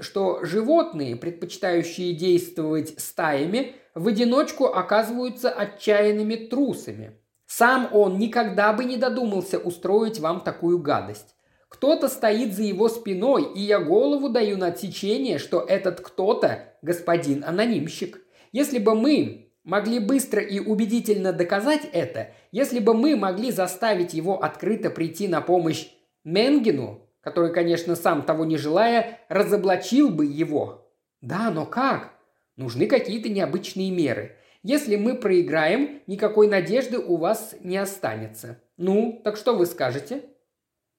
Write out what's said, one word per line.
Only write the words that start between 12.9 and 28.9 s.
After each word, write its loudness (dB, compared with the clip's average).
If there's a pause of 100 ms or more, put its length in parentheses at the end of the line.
и -6
я 4
голову 2
даю 0
на 0
отсечение, -2
что -2
этот 0
кто-то – -2
господин 0
анонимщик. -2 (300)
Если 0
бы 4
мы 0 (100)
могли -2
быстро 0
и -4
убедительно 0
доказать 0
это, -4 (200)
если 0
бы 4
мы 4
могли -2
заставить 0
его -2
открыто -2
прийти -4
на 0
помощь 0 (340)
Менгену, 2 (140)
который, 0
конечно, 0
сам 0
того 0
не 0
желая, 2 (100)